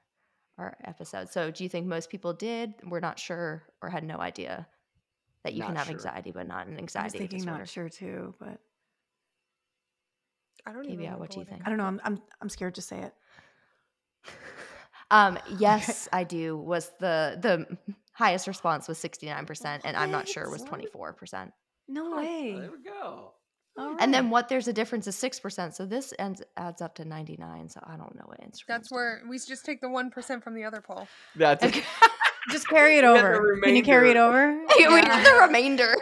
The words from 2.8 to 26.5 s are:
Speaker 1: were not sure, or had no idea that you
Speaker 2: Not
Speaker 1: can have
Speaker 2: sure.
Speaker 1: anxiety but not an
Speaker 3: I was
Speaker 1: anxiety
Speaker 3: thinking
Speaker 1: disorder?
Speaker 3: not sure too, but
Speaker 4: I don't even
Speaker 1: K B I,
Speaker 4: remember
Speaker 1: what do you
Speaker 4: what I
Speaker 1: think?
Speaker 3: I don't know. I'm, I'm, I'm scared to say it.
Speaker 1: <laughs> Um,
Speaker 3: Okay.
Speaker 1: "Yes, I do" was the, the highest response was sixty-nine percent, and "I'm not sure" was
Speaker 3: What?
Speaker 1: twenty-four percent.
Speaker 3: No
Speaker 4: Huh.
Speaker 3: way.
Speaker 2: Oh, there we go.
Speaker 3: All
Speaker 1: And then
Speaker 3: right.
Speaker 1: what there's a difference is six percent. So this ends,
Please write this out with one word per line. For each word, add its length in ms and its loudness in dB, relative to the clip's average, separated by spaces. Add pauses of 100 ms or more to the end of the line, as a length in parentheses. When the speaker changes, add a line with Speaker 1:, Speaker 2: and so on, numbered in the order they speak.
Speaker 1:
were 140 -10
not 180 -8
sure, 440 -10 (180)
or 80 -14
had 160 -10
no 140 -12
idea 480 -12 (760)
that 120 -10
you 60 -10
Speaker 2:
Not 80 -10
Speaker 1:
can 80 -10
have 100 -8
Speaker 2:
sure. 80 -12
Speaker 1:
anxiety 360 -14
but 160 -14
not 200 -14
an 60 -16
Speaker 3:
I 20 -16
was 60 -16
Speaker 1:
anxiety 380 -12
Speaker 3:
thinking 200 -12
Speaker 1:
disorder? 220 -12
Speaker 3:
not 100 -18
sure 180 -14
too, 500 -16
but 200 -20 (2000)
Speaker 4:
I 80 -16
don't 100 -16
even 140 -14
Speaker 1:
K 20 -14
B 60 -12
I, 60 -14
Speaker 4:
remember 80 -14
Speaker 1:
what 100 -16
do 80 -18
you 60 -16
Speaker 4:
what 40 -20
I 40 -20
Speaker 1:
think? 140 -20
Speaker 3:
I 40 -6
don't 80 -4
know. 80 -4
I'm, 180 -8
I'm, 160 -6 (220)
I'm 80 -12
scared 240 -10
to 80 -16
say 180 -16
it. 140 -16 (1120)
Speaker 1:
<laughs> 60 -20 (760)
Um, 280 4
Speaker 3:
Okay. 200 -14
Speaker 1:
"Yes, 540 0
I 120 -2
do" 340 -8
was 420 -6
the, 400 -2
the 380 -2 (340)
highest 360 -2
response 400 -6
was 100 -10
sixty-nine 480 -12
percent, 400 -12
and 100 -8
"I'm 140 -4
not 180 -6
sure" 220 -10
was 100 -12
Speaker 3:
What? 80 -18
Speaker 1:
twenty-four 460 -14
percent. 380 -16 (360)
Speaker 3:
No 220 -10
Speaker 4:
Huh. 80 -10
Speaker 3:
way. 360 -8
Speaker 2:
Oh, 60 -14
there 100 -16
we 140 -20
go. 480 -16 (460)
Speaker 3:
All 220 -10
Speaker 1:
And 120 2
then 120 2
Speaker 3:
right. 80 -2
Speaker 1:
what 160 0
there's 200 -4
a 40 -2
difference 340 -6
is 100 -10
six 240 -8
percent. 340 -10
So 120 -12
this 320 -10
ends, 240 -10 (140)